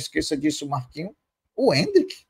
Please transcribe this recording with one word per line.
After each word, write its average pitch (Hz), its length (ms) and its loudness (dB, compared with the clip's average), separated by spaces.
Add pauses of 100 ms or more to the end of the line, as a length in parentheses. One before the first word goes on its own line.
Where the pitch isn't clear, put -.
esqueça 156 340 -4
disso, 147 320 -2
Marquinho. 143 480 -8 (400)
O 220 200 4
Endrick? 370 560 2